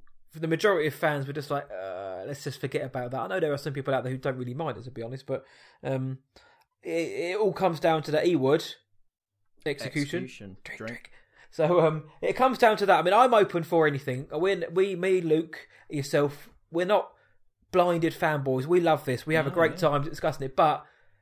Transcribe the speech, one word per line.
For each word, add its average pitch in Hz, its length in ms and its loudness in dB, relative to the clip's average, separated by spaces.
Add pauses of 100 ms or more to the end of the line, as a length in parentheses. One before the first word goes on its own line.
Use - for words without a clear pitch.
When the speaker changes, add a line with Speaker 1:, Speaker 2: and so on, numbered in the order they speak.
(320)
Speaker 1:
for 156 80 -16
the 160 80 -4
majority 165 400 2
of 135 60 -4
fans, 147 320 -2
were 139 80 -8
just 147 180 -10
like, 143 180 -4
"Uh, 95 560 -10
let's 143 160 -12
just - 180 -10
forget 139 240 -6
about 123 280 -8
that." 127 80 -4
I 156 80 -4
know 190 100 -4
there 156 140 0
are 139 60 -2
some 143 160 -8
people 135 200 -4
out 120 80 -2
there 127 100 -8
who 131 60 -6
don't 131 200 -6
really 123 160 -8
mind 139 240 -6
it, 113 60 -16
to 127 60 -16
be 117 120 -12
honest, 131 240 -12
but, 135 180 -6 (400)
um, 131 340 -4 (640)
it, - 80 -10 (420)
it 214 40 -4
all 202 160 2
comes 170 280 -2
down 160 240 2
to 151 60 -8
the 151 160 0
E 175 100 4
word, 139 280 2 (1040)
execution. 143 580 -4
Speaker 2:
Execution. 98 400 -16
Speaker 1:
Drink, - 140 -14
Speaker 2:
Drink. - 0 -
Speaker 1:
drink. 113 320 -12 (400)
So, 165 300 4
um, 156 240 2 (180)
it 190 120 -2
comes 254 240 2
down 220 200 6
to 202 80 0
that. 180 120 6
I 160 40 2
mean, 185 120 2
I'm 240 200 8
open 185 280 4
for 160 240 4
anything. 135 480 -4
We, 175 280 0 (100)
we, 190 240 0
me, 185 240 0
Luke, 160 460 0 (240)
yourself, 143 580 -2 (220)
we're 175 160 0
not 208 240 2 (640)
blinded 170 420 4
fanboys. 139 520 0
We 180 140 4
love 160 240 2
this. 127 220 -4
We 156 80 0
have 156 120 2
a 139 40 -2
Speaker 2:
No, - 40 -8
Speaker 1:
great 165 180 2
Speaker 2:
yeah. 160 160 0
Speaker 1:
time 143 160 2
discussing 143 420 -4
it. - 100 -10
But 156 280 4 (380)